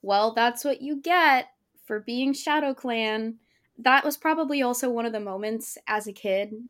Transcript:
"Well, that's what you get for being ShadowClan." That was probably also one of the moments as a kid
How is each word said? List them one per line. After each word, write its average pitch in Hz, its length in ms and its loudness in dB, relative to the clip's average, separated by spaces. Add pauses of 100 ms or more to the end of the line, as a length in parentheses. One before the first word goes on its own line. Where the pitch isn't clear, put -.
"Well, 202 300 2
that's 233 320 0
what 285 160 0
you 277 200 -6
get 320 480 4 (360)
for 214 140 -6
being 247 340 -2
ShadowClan." 233 1040 -2 (400)
That 254 260 4
was 285 120 -2
probably 311 460 0
also 247 260 0
one 233 160 0
of 233 80 -2
the 220 60 -4
moments 208 580 -6 (120)
as 214 180 -2
a 208 60 -10
kid 202 400 -2 (180)